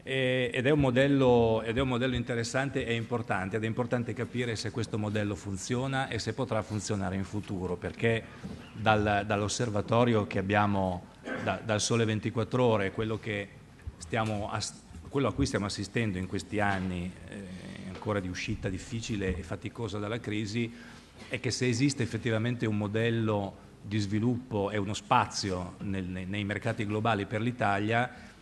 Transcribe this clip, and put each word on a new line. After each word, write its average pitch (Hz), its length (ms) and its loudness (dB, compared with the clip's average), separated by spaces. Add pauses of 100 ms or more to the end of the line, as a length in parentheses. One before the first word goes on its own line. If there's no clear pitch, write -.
E, 127 520 2
ed 127 120 0
è 139 40 6
un 151 100 6
modello, 127 840 6
ed 117 120 0
è 135 40 2
un 127 80 2
modello 127 260 2
interessante 123 720 -2
e 117 80 0
importante, 113 640 0
ed 107 80 0
è - 20 0
importante 117 460 0
capire 117 420 -2
se 110 160 -4
questo 113 260 -4
modello 104 380 0
funziona 127 720 -2
e 117 100 -4
se - 140 -2
potrà 110 300 0
funzionare 98 560 -2
in 98 80 -2
futuro, 92 500 -4
perché 113 480 0 (480)
dal, 107 560 4
dall'osservatorio 107 960 2
che - 140 -2
abbiamo, 98 680 2 (360)
da, 95 180 0
dal 107 200 0
Sole 117 240 4
ventiquattro 110 580 0
Ore, 101 280 4
quello 110 280 -2
che 101 300 -4 (480)
stiamo 107 520 -2
ass-, - 340 -6 (260)
quello 139 180 2
a 101 60 2
cui 139 120 2
stiamo 104 200 0
assistendo 101 520 -2
in 92 100 -4
questi 101 340 -2
anni, 92 500 0 (160)
eh, - 80 -12 (540)
ancora 101 320 -2
di 92 80 -4
uscita 98 400 -4
difficile 98 680 -4
e 92 80 -6
faticosa 107 540 -8
dalla 104 240 -4
crisi, 110 500 -2 (560)
è - 140 -4
che 117 100 -2
se 123 160 0
esiste 131 340 2
effettivamente 113 640 0
un 107 120 2
modello 107 760 0 (280)
di 110 180 -2
sviluppo 104 720 2
e 107 60 0
uno 101 160 0
spazio 92 840 2
nel, 95 260 -4
nei, 92 200 -6
nei 101 200 -2
mercati 110 400 -2
globali 107 400 0
per 107 160 -2
l'Italia, 113 680 0 (320)